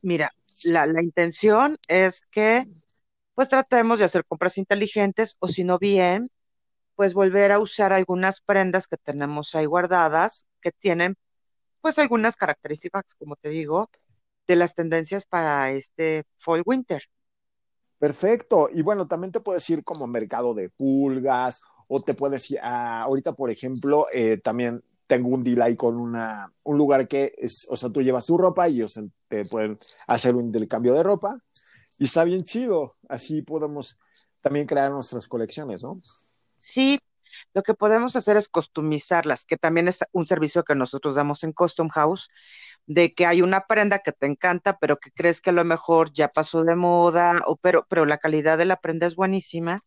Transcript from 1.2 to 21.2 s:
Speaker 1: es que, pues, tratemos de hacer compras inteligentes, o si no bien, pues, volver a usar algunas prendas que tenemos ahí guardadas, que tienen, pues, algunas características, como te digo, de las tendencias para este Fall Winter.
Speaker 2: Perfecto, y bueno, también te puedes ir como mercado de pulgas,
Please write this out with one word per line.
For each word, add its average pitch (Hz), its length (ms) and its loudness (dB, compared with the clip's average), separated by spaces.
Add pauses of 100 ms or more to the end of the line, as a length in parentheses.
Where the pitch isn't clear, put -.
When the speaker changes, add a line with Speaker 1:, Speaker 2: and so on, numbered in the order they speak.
Speaker 1:
es 185 440 2
que, 226 360 2 (680)
pues, 262 140 0
tratemos 233 520 2
de 202 60 4
hacer 165 180 0
compras 175 340 -2
inteligentes, 202 800 -2
o 185 100 -4
si 185 140 -4
no 180 160 0
bien, 196 520 2 (680)
pues, 196 180 2
volver 196 380 4
a 208 80 4
usar 202 320 0
algunas 190 480 0
prendas 190 480 0
que - 80 -8
tenemos 147 580 -8
ahí 156 120 0
guardadas, 175 800 0 (140)
que 175 120 -4
tienen, 180 440 -2 (640)
pues, 311 180 -2
algunas 233 360 2
características, 175 840 -8
como 147 180 -14
te 151 140 -10
digo, 160 380 -4 (580)
de 180 100 4
las 175 180 2
tendencias 165 520 -4
para 147 440 -2
este 156 540 -4 (120)
Fall 165 300 -2
Winter. 247 360 -4 (960)
Speaker 2:
Perfecto, 180 720 2
y 165 100 -2
bueno, 190 240 0
también 180 260 -6
te 220 80 -4
puedes 185 300 -4
ir 160 140 -2
como 156 220 -10
mercado 120 480 -4
de 95 160 -6
pulgas, 131 920 -2 (260)